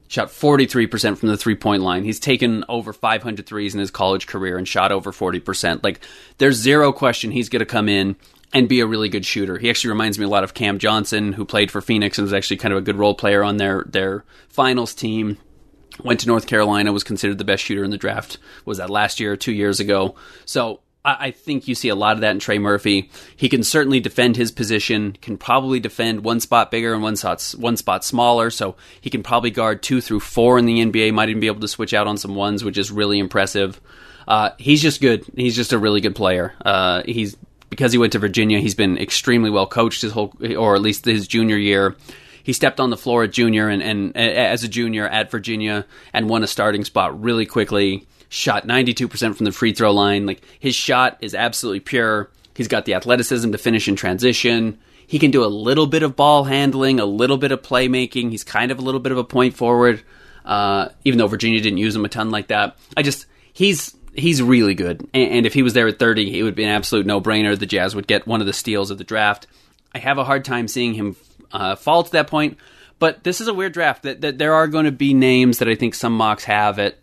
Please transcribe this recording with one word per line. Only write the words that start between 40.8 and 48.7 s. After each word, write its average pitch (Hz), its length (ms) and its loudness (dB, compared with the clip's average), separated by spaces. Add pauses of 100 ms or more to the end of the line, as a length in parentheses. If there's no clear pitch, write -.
least 107 240 -2
his 107 240 2
junior 110 300 2
year. 98 380 2 (460)
He 127 120 -2
stepped 139 260 0
on 131 80 2
the 117 80 -2
floor 120 280 0
at 101 80 -4
junior 110 360 2
and, 101 140 -2
and 101 340 -4
a-, 113 220 0
as 117 260 0
a 117 40 -6
junior 113 380 -4
at 107 240 -2
Virginia 107 540 -4 (300)
and 110 160 0
won 113 120 2
a 107 40 0
starting 104 360 0
spot 92 380 -2
really 113 240 0
quickly. 101 640 -2 (240)
Shot - 360 -2
ninety-two 123 400 0